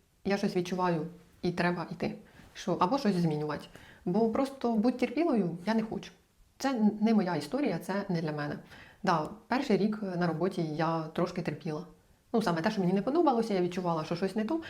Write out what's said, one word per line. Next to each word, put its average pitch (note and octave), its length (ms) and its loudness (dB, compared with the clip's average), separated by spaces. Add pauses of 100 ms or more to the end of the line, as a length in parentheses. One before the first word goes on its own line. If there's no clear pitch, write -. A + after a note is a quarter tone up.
(240)
я G3 120 2
щось G3+ 200 0
відчуваю F3+ 500 0 (360)
і F3+ 100 0
треба F3 380 0
йти. - 240 -4 (400)
Що, - 260 -2
або A3 180 2
щось G#3 160 2
змінювати. D3+ 520 0 (380)
Бо A3 260 2
просто A#3+ 420 0
бути A#3+ 260 2
терпілою A#3+ 680 2
я A3 80 2
не A3+ 80 2
хочу. - 300 -8 (460)
Це C4 220 0 (200)
не A3 140 4
моя F3+ 220 2
історія, G#3+ 420 -2
це F#3 160 -6 (140)
не E3 140 0
для D#3 100 -2
мене. D3 260 -6 (440)
Да, E3 280 2 (180)
перший B3 280 2
рік G#3+ 260 2
на F3+ 240 -2
роботі E3+ 360 0
я D#3+ 400 0 (100)
трошки F3 300 -2
терпіла. D#3 440 -6 (460)
Ну, A3+ 100 2
саме E3+ 200 0
те, G#3+ 80 2
що G#3 100 -2
мені F3+ 120 2
не G3 100 2
подобалося, B3+ 520 2
я F3+ 60 2
відчувала, F3 440 -2
що E3 120 -4
щось F#3+ 200 -2
не G#3+ 80 0
то. D#4+ 260 -2